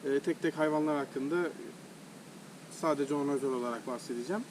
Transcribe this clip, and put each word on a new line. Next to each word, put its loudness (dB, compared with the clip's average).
e, 4
tek 0
tek 2
hayvanlar 4
hakkında 0
sadece 2
ona 2
özel 2
olarak -2
bahsedeceğim. -2